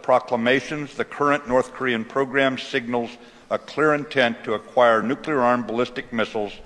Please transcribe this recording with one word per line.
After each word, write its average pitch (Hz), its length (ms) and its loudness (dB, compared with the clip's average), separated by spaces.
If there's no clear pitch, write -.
proclamations, 131 920 0
the 120 120 2
current 143 420 0
North 123 260 2
Korean 120 320 -2
program 135 520 0
signals 120 520 -4
a 107 80 0
clear 151 380 0
intent 127 500 0
to 113 80 -4
acquire 113 480 4
nuclear-armed 123 680 0
ballistic 123 460 -4
missiles, 107 400 -4